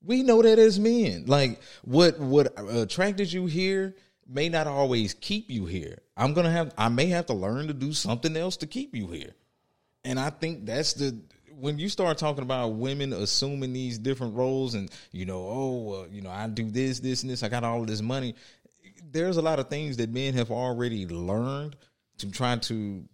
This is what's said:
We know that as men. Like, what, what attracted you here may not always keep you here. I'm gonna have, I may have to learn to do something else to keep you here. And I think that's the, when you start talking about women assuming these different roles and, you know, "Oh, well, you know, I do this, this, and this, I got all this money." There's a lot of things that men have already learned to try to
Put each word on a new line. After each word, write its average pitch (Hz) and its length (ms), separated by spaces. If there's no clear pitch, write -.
We 254 180
know 233 180
that 220 180
as 220 200
men. 208 460
Like, 135 340
what, 156 360
what 139 380
attracted 160 760
you 180 140
here 190 480
may 139 220
not 160 180
always 127 480
keep 214 340
you 107 160
here. 85 320
I'm 135 180
gonna 165 180
have, 165 260
I 117 120
may 131 180
have 175 200
to 131 60
learn 110 340
to 151 60
do 139 200
something 151 440
else 180 200
to 151 100
keep 269 280
you 101 120
here. 82 240
And 131 160
I 139 100
think 156 360
that's 127 280
the, 135 240
when 147 220
you 190 100
start 175 280
talking 143 260
about 127 260
women 135 440
assuming 131 600
these 127 240
different 123 380
roles 131 400
and, 95 160
you 92 140
know, 92 240
"Oh, 131 340
well, 95 280
you 101 100
know, 95 80
I 101 180
do 110 220
this, 127 300
this, 127 240
and 131 80
this, 120 120
I 107 60
got 120 140
all 117 220
this 107 160
money." 123 340
There's 170 260
a 160 40
lot 156 180
of 127 100
things 147 280
that 113 140
men 131 220
have 120 180
already 117 560
learned 117 680
to 101 100
try 123 280
to 104 460